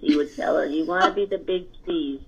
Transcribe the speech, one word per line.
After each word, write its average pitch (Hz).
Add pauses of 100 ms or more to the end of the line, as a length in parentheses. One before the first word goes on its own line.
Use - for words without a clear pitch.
he 151
would 147
tell 160
her. 156
"You 151
want 180
to 185
be 202
the 196
big 180 (180)
cheese." 147